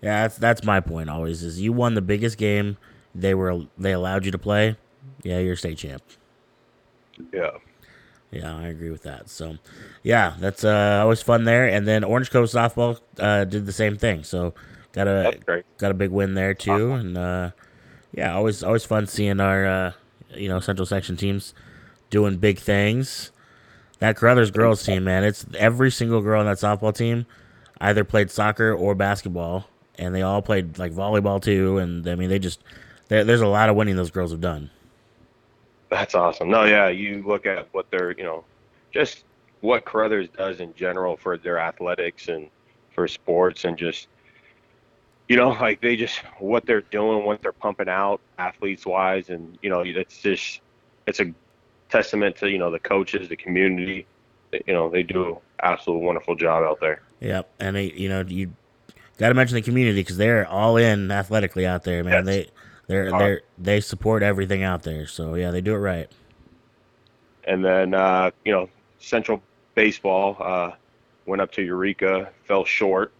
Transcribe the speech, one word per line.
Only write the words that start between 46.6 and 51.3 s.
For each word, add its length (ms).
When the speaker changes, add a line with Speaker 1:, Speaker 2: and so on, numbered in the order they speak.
Speaker 2:
they're 160
doing, 420
what 180
they're 120
pumping 340
out 320
athletes 480
wise. 440
And, 320
you 80
know, 120
it's 400
just, 380
it's 140
a 120